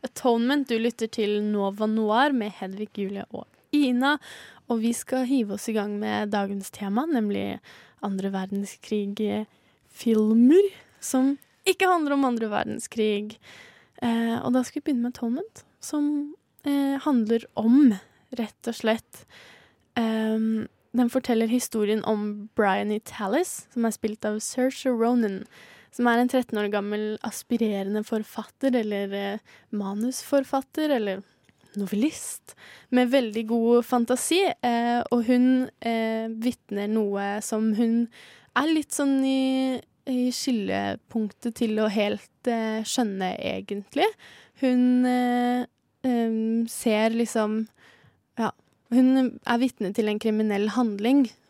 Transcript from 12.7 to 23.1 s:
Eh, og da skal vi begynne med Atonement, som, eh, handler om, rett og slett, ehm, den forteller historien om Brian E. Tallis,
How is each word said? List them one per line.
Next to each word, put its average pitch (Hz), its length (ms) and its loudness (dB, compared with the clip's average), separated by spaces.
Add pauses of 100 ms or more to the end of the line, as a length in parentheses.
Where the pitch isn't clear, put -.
Eh, 233 420 0
og 247 140 0
da 254 100 2
skal - 180 -8
vi - 40 -10
begynne 254 180 0
med 247 120 -4
Atonement, 269 480 -6 (140)
som, 294 560 -4 (320)
eh, 277 340 0
handler 233 440 2 (120)
om, 233 380 6 (380)
rett 233 360 -8
og 233 60 -6
slett, - 520 -4 (680)
ehm, 220 720 0 (260)
den 240 160 2
forteller 233 380 0
historien 220 580 0
om 208 500 -4
Brian 202 360 2
E. 214 80 -2
Tallis, - 720 -4